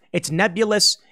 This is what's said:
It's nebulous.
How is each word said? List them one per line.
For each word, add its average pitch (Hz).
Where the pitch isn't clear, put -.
It's 170
nebulous. 208